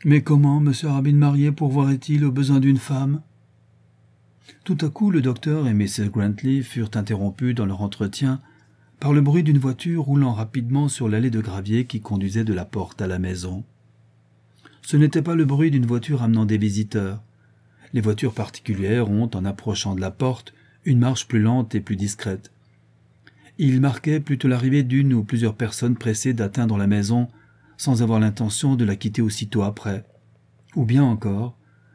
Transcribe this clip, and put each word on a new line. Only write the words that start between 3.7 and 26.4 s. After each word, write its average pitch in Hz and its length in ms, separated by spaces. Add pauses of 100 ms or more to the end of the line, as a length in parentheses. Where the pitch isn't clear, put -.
Tout 175 180
à 156 80
coup, 202 220
le 165 100
docteur 139 460
et 113 60
missus 101 360
Grantley 107 520
furent 113 340
interrompus 104 580
dans 117 120
leur 98 160
entretien 110 600 (580)
par 147 140
le 147 80
bruit 147 220
d'une 147 160
voiture 147 440
roulant 139 300
rapidement 120 540
sur 131 200
l'allée 110 220
de 110 100
gravier 104 460
qui 110 160
conduisait 101 420
de 110 100
la 92 120
porte - 360
à 95 60
la 92 120
maison. 92 440 (1200)
Ce - 160
n'était 156 240
pas 170 140
le 160 100
bruit 143 260
d'une 131 140
voiture 120 380
amenant 113 220
des 107 120
visiteurs. 104 640 (720)
Les 120 80
voitures 104 320
particulières 107 760
ont, 110 240
en 92 120
approchant 98 480
de 92 80
la 95 100
porte, 127 420 (300)
une 127 160
marche 123 280
plus 113 140
lente 113 340
et 104 60
plus 101 140
discrète. 98 560 (1080)
Il 131 220
marquait 143 380
plutôt 143 280
l'arrivée 131 360
d'une 135 300
ou 113 100
plusieurs 110 320
personnes 117 420
pressées 120 360
d'atteindre 110 440